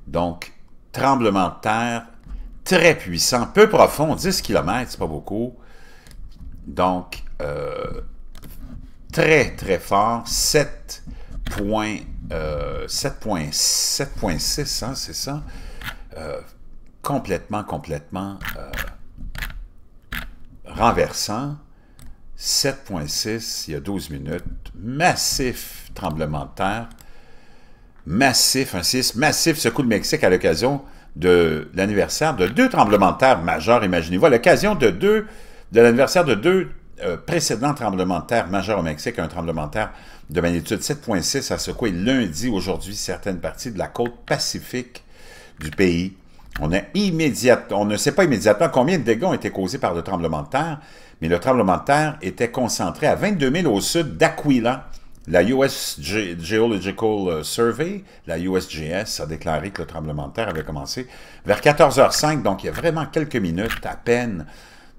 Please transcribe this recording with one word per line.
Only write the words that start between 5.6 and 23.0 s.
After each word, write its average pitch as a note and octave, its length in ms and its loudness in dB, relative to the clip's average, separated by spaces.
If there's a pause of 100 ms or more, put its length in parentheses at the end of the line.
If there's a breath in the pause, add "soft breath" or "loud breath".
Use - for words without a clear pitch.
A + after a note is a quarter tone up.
Donc, F2+ 600 -2 (180)
euh, C#2+ 600 -6 (1120 loud breath)
très, D#3 440 4
très F2+ 240 -2
fort, A2+ 480 2
sept - 760 -2 (480 loud breath)
point, G#2+ 460 -2 (340)
euh, D2 560 -6
sept - 320 -6
point, E2 320 -4
sept - 640 -2
point E2+ 240 -2
six, - 460 -4
hein, B2 100 -6
c'est - 180 -8
ça. C#3+ 300 -6 (760 loud breath)
Euh, D#2 240 -10 (600)
complètement, G#2 600 -4
complètement, F#2 760 -8 (180)
euh, - 140 -12 (2000)
renversant. A2 880 0 (800 soft breath)
Sept - 480 -2
point D#2 240 -6